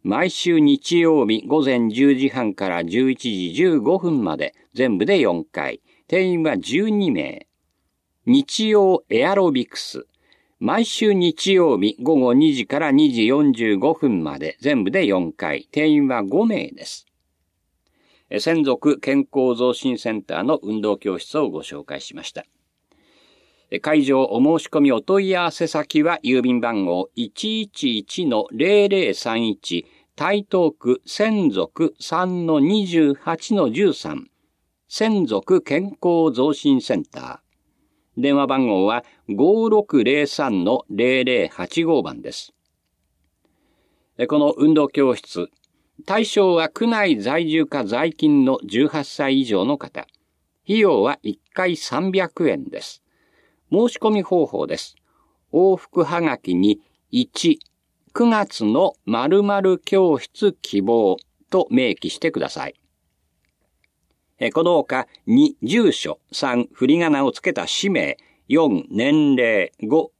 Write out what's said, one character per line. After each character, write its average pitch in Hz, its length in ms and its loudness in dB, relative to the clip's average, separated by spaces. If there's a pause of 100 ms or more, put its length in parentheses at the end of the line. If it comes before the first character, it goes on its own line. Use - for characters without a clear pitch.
毎 143 260 -2
週 170 300 0
日 147 400 2
曜 156 260 4
日 110 200 0
午 147 180 0
前 123 240 0
十 135 260 4
時 135 140 0
半 123 260 -4
か 98 140 -4
ら 85 160 -4
十 120 260 0
一 101 400 -4
時 - 20 -10
十 160 280 2
五 156 180 2
分 156 260 -2
ま 78 120 -4
で、 73 180 -6 (180)
全 117 240 0
部 101 100 0
で 190 120 2
四 87 260 0
回。 - 360 -8 (260)
定 185 180 0
員 180 180 0
は 147 160 0
十 196 300 -2
二 202 220 0
名。 73 360 -6 (800)
日 139 440 2
曜 196 420 4
エ 117 160 2
ア 190 80 0
ロ 185 160 2
ビ 127 160 -2
ク - 120 -16
ス。 - 280 -14 (540)
毎 196 240 0
週 214 280 0
日 180 420 0
曜 160 240 4
日 104 220 0
午 147 160 2
後 127 180 4
二 147 200 6
時 117 120 -4
か 139 120 -4
ら 151 140 0
二 143 200 4
時 113 140 2
四 139 260 2
十 110 240 0
五 143 180 0
分 107 300 0
ま 71 140 -8
で、 - 220 -8
全 127 240 -2
部 95 60 -2
で 190 160 0
四 92 260 0
回。 71 380 -8
定 156 180 0
員 143 200 4
は 120 140 -2
五 147 240 0
名 180 220 -4
で - 160 -18
す。 - 220 -16 (1200)
え、 - 100 -6
専 165 220 0
属 135 380 0
健 139 300 0
康 127 240 0
増 123 180 0
進 123 260 -4
セ 113 140 -6
ン 104 100 -6
タ 82 140 -8
ー 87 60 -4
の 139 200 0
運 107 180 -4
動 104 180 -2
教 95 200 -6
室 - 200 -8
を 143 100 0
ご 80 140 -8
紹 71 220 -16
介 71 160 -12
し - 140 -18
ま - 80 -18
し - 100 -14
た。 - 120 -14 (1300)
え、 101 100 -6
会 151 220 0
場 131 220 2
お 113 140 -2 (200)
申 - 40 -4
し - 60 -16
込 156 120 -2
み 139 120 4
お 110 80 0
問 196 280 0
い 185 80 0
合 175 80 -2
わ 165 60 -2
せ 170 160 -4
先 151 360 -2
は、 165 200 0
郵 127 200 0
便 123 180 0
番 113 260 -2
号 90 280 -2
一 214 480 -6
一 131 360 -4
一 165 280 -6
の 113 240 0
零 196 380 2
零 175 260 0
三 113 340 -4
一、 87 380 -6 (300)
台 202 340 -4
東 175 280 2
区 123 280 -2
専 208 440 -2
属 98 500 -4
三 175 460 -4
の 156 140 2
二 196 260 2
十 160 280 2
八 165 400 -4
の 156 160 2
十 160 220 2
三、 - 360 -10 (600)
専 214 380 0
属 110 360 0
健 156 220 -4
康 170 480 0
増 135 200 0
進 139 280 2
セ 117 160 -2
ン - 80 -6
タ 127 380 -16 (720)
ー。 123 40 -8
電 143 160 2
話 139 100 2
番 131 200 0
号 98 180 2
は 117 200 -2 (240)
五 185 400 2
六 202 340 2
零 143 240 2
三 117 380 -2
の 120 260 0
零 127 340 0
零 120 240 0
八 165 360 -6
五 160 180 2
番 - 180 -12
で - 120 -14
す。 - 200 -16 (1700)
え、 120 80 -2
こ 151 120 0
の 147 180 2
運 156 180 4
動 147 140 2
教 135 260 2
室、 - 360 -8 (560)
対 220 180 -2
象 190 300 2
は 165 140 0
区 - 180 -4
内 202 340 0
在 147 260 -2
住 156 200 0
か 139 180 -6
在 131 280 -2
勤 147 320 4
の 131 200 2
十 113 240 0
八 147 160 -6
歳 135 360 -2
以 131 40 -2
上 101 200 0
の 139 140 -2
方。 - 280 -14 (580)
費 208 160 0
用 156 220 4
は 135 200 -2
一 - 180 -10 (120)
回 180 240 -2
三 180 360 -4
百 180 360 -2
円 127 160 -2
で - 180 -12
す。 - 200 -18 (680)
申 220 180 2
し - 100 -6
込 220 120 0
み 208 120 0
方 165 240 0
法 76 200 -6
で 80 120 -6
す。 - 180 -16 (560)
往 185 240 4
復 - 280 -2
は 170 160 -2
が 151 180 -2
き 90 160 -4
に 104 260 2 (300)
一、 127 500 0 (520)
九 233 140 2
月 214 380 0
の 107 300 2 (120)
〇 139 360 2
〇 196 360 0
教 180 400 2
室 - 440 -2
希 101 200 -2
望 104 340 2 (340)
と 185 200 0
明 123 240 0
記 - 160 -8
し - 80 -12
て 165 120 -2
く - 100 -6
だ - 80 -4
さ - 200 -10
い。 - 60 -16 (1600)
え、 113 120 -4
こ 165 120 0
の 175 120 4
ほ 143 100 2
か、 131 240 -6 (180)
二、 139 360 4
住 190 280 2
所、 - 300 -6 (100)
三、 123 420 -2
振 - 140 0
り 156 140 4
仮 160 120 2
名 139 120 2
を 123 80 0
つ - 80 -18
け - 120 -2
た 170 140 -6
氏 - 240 -4
名、 95 260 -2 (300)
四、 135 420 2
年 143 460 2
齢、 113 380 2 (100)
五、 139 380 0